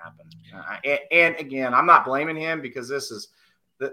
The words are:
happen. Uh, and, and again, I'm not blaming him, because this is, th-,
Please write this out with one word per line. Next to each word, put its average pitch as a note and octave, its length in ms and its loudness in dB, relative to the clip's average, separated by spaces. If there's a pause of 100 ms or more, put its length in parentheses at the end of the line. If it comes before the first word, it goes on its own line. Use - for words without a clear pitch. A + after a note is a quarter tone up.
happen. E2+ 260 -20 (280)
Uh, G2 280 -10
and, C#3+ 160 0 (120)
and E3 240 4
again, C3+ 400 -4
I'm C#3+ 100 6
not E3+ 200 8
blaming D3 320 -2
him, D#3+ 240 -4
because B2 280 -12
this C#3 220 -6
is, G#2 160 -12 (520)
th-, C3+ 140 -6